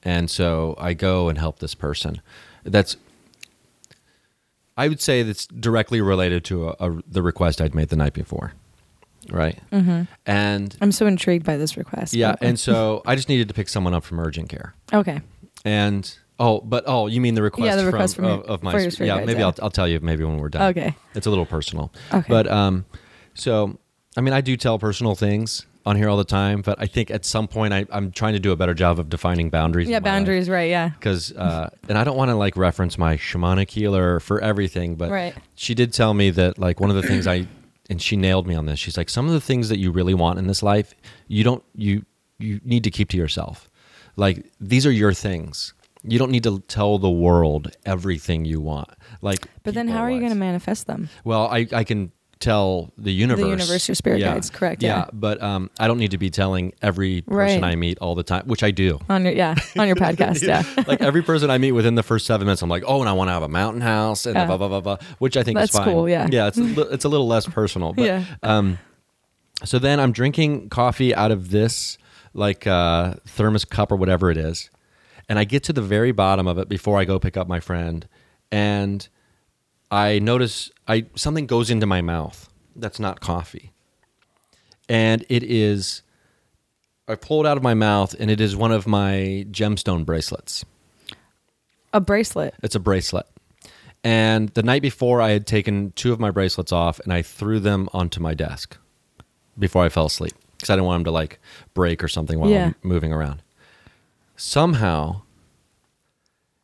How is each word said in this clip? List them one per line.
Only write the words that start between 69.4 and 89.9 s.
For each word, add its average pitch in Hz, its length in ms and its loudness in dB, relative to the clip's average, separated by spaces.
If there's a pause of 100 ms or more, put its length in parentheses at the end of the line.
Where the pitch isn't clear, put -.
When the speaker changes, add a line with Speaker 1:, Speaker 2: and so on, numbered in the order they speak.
Speaker 1:
so 123 160 0
then 143 200 2
I'm 131 120 4
drinking 135 580 0
coffee 123 460 2
out 107 160 4
of 92 180 -2
this, 107 480 0 (360)
like, 104 340 -2
uh, 87 460 2 (120)
thermos 107 380 0
cup - 260 0
or 104 60 0
whatever 92 340 2
it 80 80 2
is, 80 320 -6 (600)
and 107 100 0
I 104 60 2
get 123 200 -2
to - 60 -2
the 135 120 -2
very 107 280 2
bottom 95 360 2
of 87 100 0
it 92 100 -4
before 101 320 0
I 95 60 2
go 95 140 0
pick 98 180 -2
up 90 100 -2
my 87 140 -2
friend, 85 440 -6 (460)
and 101 560 0 (840)
I 104 260 2
notice 117 540 0 (160)
I, 113 180 0 (100)
something 151 320 -4
goes 117 220 0
into 110 160 0
my 92 160 2
mouth 85 480 -6 (260)
that's 110 240 -10
not 98 220 -6
coffee. - 500 -8 (1160)
And 113 400 2
it 120 140 0
is, 107 580 0 (1080)
I 110 80 -6
pull 156 300 -2
it - 20 2
out 147 100 4
of 127 60 -2
my 123 100 4
mouth, 104 460 2
and 107 100 0
it 107 120 2
is 98 140 0
one 113 160 2
of 104 140 0
my 98 640 0
gemstone 98 540 -2